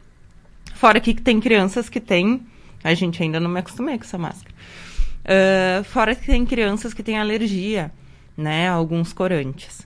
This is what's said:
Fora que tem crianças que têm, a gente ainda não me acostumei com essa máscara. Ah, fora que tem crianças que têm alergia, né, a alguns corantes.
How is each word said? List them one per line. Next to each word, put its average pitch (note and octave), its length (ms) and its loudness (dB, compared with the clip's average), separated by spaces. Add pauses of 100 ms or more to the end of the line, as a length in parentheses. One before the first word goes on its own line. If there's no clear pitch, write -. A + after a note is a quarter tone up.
(720)
Fora G#3+ 260 6
que D#3 120 0
tem A3+ 280 2
crianças A3 500 2
que B3+ 100 -4
têm, G#3 460 0 (380)
a D#3+ 100 2
gente E3+ 300 -2
ainda D#3+ 160 -2
não E3+ 100 -2
me F3+ 100 -4
acostumei A#3+ 380 -6
com A3+ 60 -12
essa - 120 -14
máscara. D#3+ 380 -10 (720)
Ah, F#3+ 580 4
fora A3 300 2
que - 140 -8
tem B3 180 4
crianças A3 480 0
que - 80 -12
têm G#3+ 160 -4
alergia, G#3 720 -2 (460)
né, D#3 320 0
a F3+ 40 0
alguns E3 380 0
corantes. D#3 760 -4